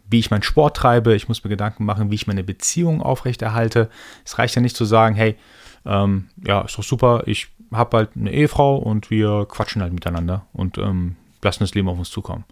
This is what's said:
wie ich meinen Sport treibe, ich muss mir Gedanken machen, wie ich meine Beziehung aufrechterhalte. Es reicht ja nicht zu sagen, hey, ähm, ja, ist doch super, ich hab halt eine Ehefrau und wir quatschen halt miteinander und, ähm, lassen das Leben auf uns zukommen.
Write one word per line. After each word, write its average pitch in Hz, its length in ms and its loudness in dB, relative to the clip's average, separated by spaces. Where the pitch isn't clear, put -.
wie 117 100 4
ich 110 120 0
meinen 104 120 0
Sport - 340 2
treibe, 120 380 4
ich 104 120 -2
muss - 160 -4
mir 98 60 -6
Gedanken 104 360 -4
machen, 104 260 0
wie 104 40 0
ich - 120 -6
meine 98 160 -2
Beziehung 156 580 -2
aufrechterhalte. 117 880 0
Es - 140 -16
reicht 120 180 0
ja 127 60 2
nicht 123 140 0
zu 120 100 -2
sagen, 110 300 6
hey, 110 200 2
ähm, 98 440 0
ja, 101 180 2
ist - 160 -10
doch 107 60 -6
super, 120 420 2
ich - 220 -4
hab 117 220 0
halt 110 220 2
eine 104 160 -4
Ehefrau 143 460 2
und 107 320 -2
wir 104 400 0
quatschen - 320 -4
halt 87 120 -4
miteinander 87 600 -4
und, 92 240 -4
ähm, 92 380 -2
lassen 101 220 -2
das 95 100 -2
Leben 98 160 0
auf 87 100 -4
uns 87 100 -8
zukommen. - 420 -10